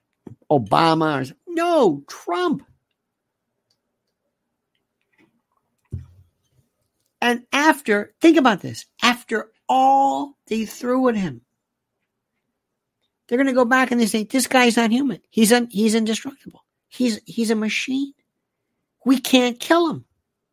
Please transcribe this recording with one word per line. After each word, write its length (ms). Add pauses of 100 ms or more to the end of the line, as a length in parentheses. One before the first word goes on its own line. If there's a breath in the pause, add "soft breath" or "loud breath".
(520)
Obama 680
or 40
s-, 120 (140)
no, 600
Trump. 540 (4000)
And 320
after, 720
think 160
about 240
this, 240 (160)
after 480 (180)
all 680 (100)
they 180
threw 440
at 60
him. 260 (1900)
They're 100
gonna 160
go 120
back 260
and 80
they 60
say, 180
"This 240
guy's 300
not 140
human. 380
He's 220
un-, 200
he's 240
indestructible. 680 (240)
He's, 380
he's 240
a 60
machine. 580 (920)
We 160
can't 400
kill 300
him. 160 (480)